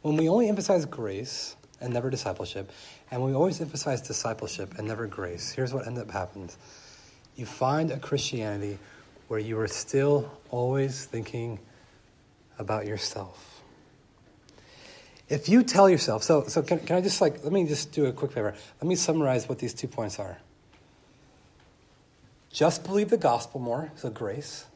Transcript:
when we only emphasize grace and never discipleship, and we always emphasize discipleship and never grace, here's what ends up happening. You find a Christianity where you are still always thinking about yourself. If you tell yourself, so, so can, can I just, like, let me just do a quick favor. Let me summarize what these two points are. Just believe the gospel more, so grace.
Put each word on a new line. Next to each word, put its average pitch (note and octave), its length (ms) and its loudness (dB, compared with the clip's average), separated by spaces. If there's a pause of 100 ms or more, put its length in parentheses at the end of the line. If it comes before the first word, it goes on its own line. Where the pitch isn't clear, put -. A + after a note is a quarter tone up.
when D3+ 140 2
we D#3+ 140 4
only A3 180 6
emphasize F#3+ 380 2
grace A2 720 -8 (240)
and B2 120 -4
never A#2+ 160 0
discipleship, G2 640 -6 (400)
and B2 120 -4
we C3+ 100 0
always E3 260 0
emphasize C#3 420 -4
discipleship G#2+ 760 -8
and G#2+ 100 -8
never A2+ 200 -6
grace, F2 440 -10
here's B2+ 220 -4
what C3 140 -6
ends B2 120 -8
up G#2 120 -10
happening. F#2 380 -8 (880)
You B2 100 -10
find D3 460 0
a C3+ 80 -6
Christianity G#2 800 -4 (480)
where A2 120 -2
you A2 200 -2
are A2 80 0
still C#3 640 2 (180)
always C3 560 -2
thinking A2+ 540 -8 (960)
about G#2+ 280 -2
yourself. G2+ 680 -8 (1800)
If D3 220 -2
you A#3 140 10
tell G3 260 8
yourself, C3+ 340 4
so, D3+ 240 6
so D#3 140 2
can, E3 180 2
can - 180 0
I F3+ 40 4
just, F#3+ 180 0
like, D3+ 240 2
let D3+ 80 -2
me F#3 140 4
just - 260 -2
do D3 140 2
a B2+ 80 0
quick C#3 180 -4
favor. G#2 220 -2 (260)
Let D#3 80 -4
me F3+ 80 2
summarize D3 540 2
what C3 80 -4
these A#2+ 160 -6
two - 140 -8
points G#2+ 320 -6
are. F#2 180 -10 (2250)
Just D#3+ 320 2
believe G3+ 260 2
the A3+ 80 6
gospel A#2+ 420 2
more, B2 360 -4
so B2+ 140 -8
grace. A2 560 -8 (100)